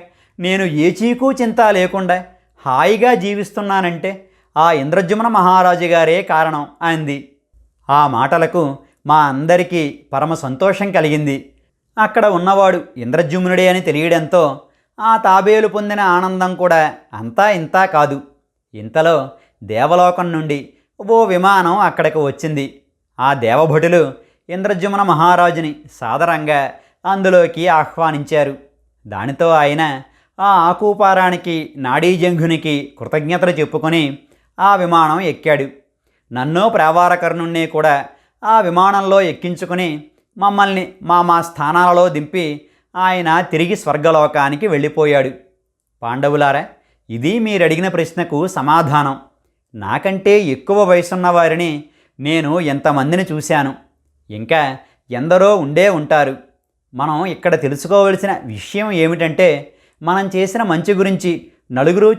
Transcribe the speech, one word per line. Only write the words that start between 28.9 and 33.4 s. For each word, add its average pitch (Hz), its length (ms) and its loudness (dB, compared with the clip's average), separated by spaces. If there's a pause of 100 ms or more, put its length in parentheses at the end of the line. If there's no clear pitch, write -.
దానితో 123 420 -2
ఆయన 147 520 0 (380)
ఆ 190 300 4
ఆకూపారానికి 185 1080 0
నాడీజంఘునికి 156 1200 -2
కృతజ్ఞతలు 165 520 -2